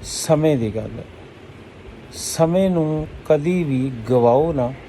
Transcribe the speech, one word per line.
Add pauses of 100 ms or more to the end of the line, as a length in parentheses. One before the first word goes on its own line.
ਸਮੇਂ
ਦੀ
ਗੱਲ
ਹੈ, (1080)
ਸਮੇਂ
ਨੂੰ (220)
ਕਦੀ
ਵੀ (180)
ਗਵਾਓ
ਨਾ (160)